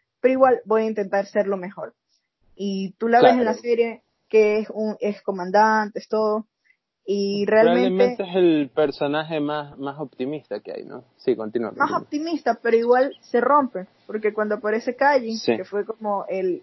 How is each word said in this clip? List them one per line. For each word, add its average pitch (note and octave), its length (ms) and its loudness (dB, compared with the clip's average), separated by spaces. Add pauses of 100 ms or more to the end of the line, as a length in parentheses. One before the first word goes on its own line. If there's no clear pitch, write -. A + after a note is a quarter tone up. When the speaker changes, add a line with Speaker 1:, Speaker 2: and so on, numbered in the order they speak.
(200)
Speaker 1:
pero B3+ 120 4
igual C4 320 4
voy A3 180 2
a A3 40 0
intentar G3 400 -2
ser G3+ 200 0
lo G3 100 -2
mejor. F3+ 380 -12 (600)
Y F#3+ 420 -6
tú A#3 100 -4
la A#3 120 4
ves B3+ 120 8
en B3 120 2
la A3 80 0
Speaker 2:
Claro. - 80 -6
Speaker 1:
serie, A#3 420 -2 (260)
que G#3+ 300 4
es G#3+ 120 -4
un, G#3+ 300 -6
es G#3 220 -4
comandante, G#3 760 0
es - 100 -16
todo, G#3+ 380 -2 (600)
y G3+ 380 -2
realmente F#3+ 460 4
Speaker 2:
Probablemente F#3+ 320 2
es F3+ 140 -6
el D#3+ 380 4
personaje D3+ 640 -2
más, D3 400 -6
más C#3 220 -10
optimista C3 600 -8
que - 120 -14
hay, - 120 -12
¿no? B2 200 -16 (140)
Sí, A#2+ 180 0
continúa, A2 360 -6
Speaker 1:
más - 60 -14
Speaker 2:
continúa. D4+ 200 -2
Speaker 1:
optimista, D4+ 640 -6
pero A3+ 140 2
igual B3 440 2
se - 200 -2
rompe, B3+ 460 0 (200)
porque G#3+ 260 -4
cuando G#3+ 220 -2
aparece A3 420 -4
Kaji, B3+ 400 0
Speaker 2:
Sí. A3+ 200 -2
Speaker 1:
que F#3 80 -6
fue G3+ 200 -6
como G#3 440 -6
el F#3 340 -4